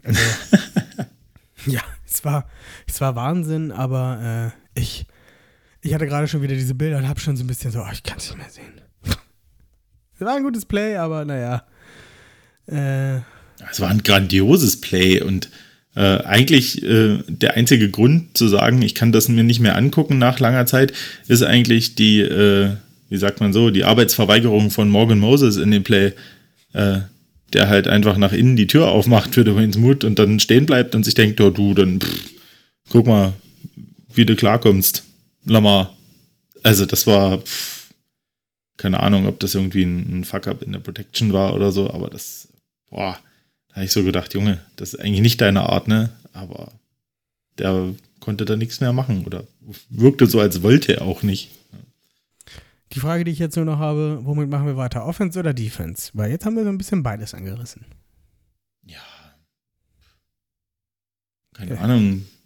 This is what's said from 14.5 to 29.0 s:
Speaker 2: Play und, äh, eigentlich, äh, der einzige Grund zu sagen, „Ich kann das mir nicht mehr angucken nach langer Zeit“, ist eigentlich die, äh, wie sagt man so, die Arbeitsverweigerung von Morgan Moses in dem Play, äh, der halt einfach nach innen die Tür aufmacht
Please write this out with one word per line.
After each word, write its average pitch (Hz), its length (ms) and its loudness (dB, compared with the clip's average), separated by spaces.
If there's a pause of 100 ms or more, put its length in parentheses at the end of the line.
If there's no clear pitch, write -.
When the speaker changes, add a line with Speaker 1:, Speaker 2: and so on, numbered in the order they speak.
Speaker 2:
Play - 400 2
und, 95 300 -6 (440)
äh, 98 300 2
eigentlich, 127 580 2
äh, 110 360 2 (100)
der - 300 -2
einzige 117 320 4
Grund 135 480 2
zu 117 100 2
sagen, 113 320 4
„Ich 113 140 0
kann 117 180 2
das 110 160 2
mir 117 160 4
nicht 117 160 2
mehr 113 160 4
angucken 139 400 0
nach 123 220 2
langer 123 260 0
Zeit“, 131 300 2 (340)
ist 123 140 4
eigentlich 117 520 2
die, 107 260 4
äh, 101 540 2 (360)
wie 101 80 -6
sagt 98 220 -4
man 104 120 2
so, 113 160 4
die 98 160 2
Arbeitsverweigerung 107 840 4
von 104 180 0
Morgan 107 300 4
Moses 117 400 4
in 98 120 2
dem 101 140 2
Play, 98 280 2 (600)
äh, 98 280 0 (520)
der 101 160 2
halt 101 200 2
einfach 104 280 2
nach 101 160 2
innen 123 220 4
die 107 140 2
Tür 156 200 4
aufmacht 107 460 2